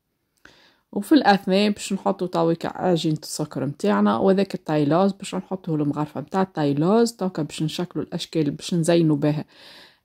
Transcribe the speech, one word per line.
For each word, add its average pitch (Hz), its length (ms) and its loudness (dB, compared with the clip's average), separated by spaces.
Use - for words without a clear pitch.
وفي 202 200 -4
الاثناء 202 580 4
باش - 220 -8
نحطوا 190 340 -2
تويكا 165 520 -2
عجينه 165 440 0
السكر 143 440 -6
متاعنا 202 520 0
وذاك 190 360 2
التايلوز، 160 580 2
باش - 220 -12
نحطوه 185 400 -6
المغرفه 147 460 -4
متاع 190 220 -2
التايلوز. 180 720 2
توكا 185 300 -4
باش 151 200 -8
نشكلوا 160 420 -4
الاشكال 160 460 -4
باش - 240 -6
نزينوا 165 420 4
بها 147 280 0